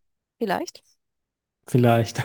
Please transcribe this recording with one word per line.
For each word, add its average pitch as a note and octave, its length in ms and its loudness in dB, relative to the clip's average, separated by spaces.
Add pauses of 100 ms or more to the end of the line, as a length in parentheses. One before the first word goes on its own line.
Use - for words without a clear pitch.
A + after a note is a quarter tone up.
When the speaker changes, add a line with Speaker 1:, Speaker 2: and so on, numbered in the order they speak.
(380)
Speaker 1:
vielleicht. A#3 460 -6 (840)
Speaker 2:
Vielleicht. A#2 580 2